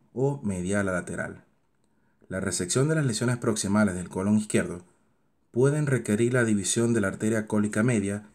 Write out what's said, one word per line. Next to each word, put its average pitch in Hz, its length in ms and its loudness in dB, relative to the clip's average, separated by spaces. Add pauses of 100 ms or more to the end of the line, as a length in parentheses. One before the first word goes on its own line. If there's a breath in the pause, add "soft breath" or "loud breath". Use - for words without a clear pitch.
(140)
o 139 280 -2
medial 98 460 -2
a 92 60 -2
lateral. 85 500 -8 (880)
La 95 100 -6
resección 92 480 0
de 160 80 2
las 151 100 0
lesiones 120 300 0
proximales 107 600 2
del 87 120 -8
colon 104 300 0
izquierdo 90 480 -2 (680)
pueden 143 340 2
requerir 117 480 2
la 123 120 2
división 113 480 2
de 113 80 2
la 98 80 0
arteria 107 360 -2
cólica 107 380 0
media 104 520 0